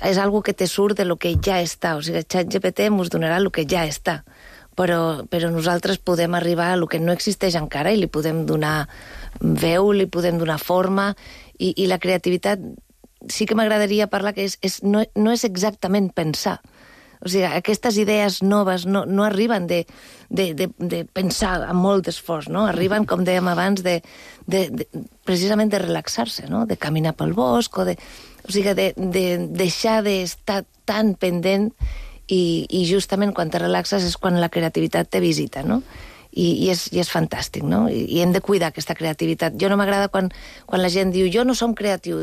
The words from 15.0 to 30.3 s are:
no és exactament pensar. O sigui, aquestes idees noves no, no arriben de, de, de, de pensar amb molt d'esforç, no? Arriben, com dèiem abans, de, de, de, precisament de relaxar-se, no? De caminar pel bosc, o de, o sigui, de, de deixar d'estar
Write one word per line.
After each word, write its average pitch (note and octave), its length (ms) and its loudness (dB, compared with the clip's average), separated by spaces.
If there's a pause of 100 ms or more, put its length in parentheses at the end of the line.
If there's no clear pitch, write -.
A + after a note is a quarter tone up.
no G#3+ 180 4
és A#3+ 120 0
exactament G3 680 0
pensar. D#3+ 440 -2 (600)
O F#3 160 -10
sigui, F#3 160 2
aquestes G3+ 480 0
idees G#3 480 2
noves F#3+ 400 2
no, G3 240 2
no G3 160 2
arriben G#3+ 400 2
de, E3+ 140 0 (500)
de, F#3 240 0
de, E3+ 140 -2 (100)
de E3+ 220 -4 (100)
pensar F#3 460 -2 (100)
amb F3+ 160 2
molt F#3+ 240 4
d'esforç, E3 480 -6
no? G#3 160 2
Arriben, G3 400 0
com F#3 160 2
dèiem F#3 240 2
abans, F#3 320 0
de, F3 220 -2 (420)
de, F#3 240 0
de, - 160 -6 (400)
precisament G3+ 480 2
de G3 80 0
relaxar-se, E3+ 720 -4
no? A3+ 160 0
De - 80 -2
caminar D#3 400 -2
pel D#3 160 -2
bosc, A#3+ 480 0
o F#3 80 0
de, F3 80 -2 (480)
o F#3+ 80 -10
sigui, G3 240 2
de, F#3+ 160 2
de F#3 320 0 (320)
deixar G#3+ 480 0
d'estar G3 560 -2 (240)